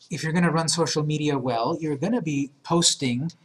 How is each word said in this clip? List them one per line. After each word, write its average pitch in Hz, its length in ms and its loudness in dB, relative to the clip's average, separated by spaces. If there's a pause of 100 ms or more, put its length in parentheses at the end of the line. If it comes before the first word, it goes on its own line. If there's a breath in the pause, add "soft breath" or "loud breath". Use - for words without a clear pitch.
(100)
if 147 120 -8
you're 160 100 -2
gonna 175 180 4
run 160 180 0
social 160 340 0
media 151 360 0
well, 123 420 0
you're 151 160 -2
gonna 208 240 0
be 143 300 -2 (120)
posting 156 680 0 (140)